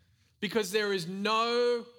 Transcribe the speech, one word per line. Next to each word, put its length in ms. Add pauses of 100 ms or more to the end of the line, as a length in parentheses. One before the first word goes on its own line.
(400)
because 320
there 220
is 140
no 760 (140)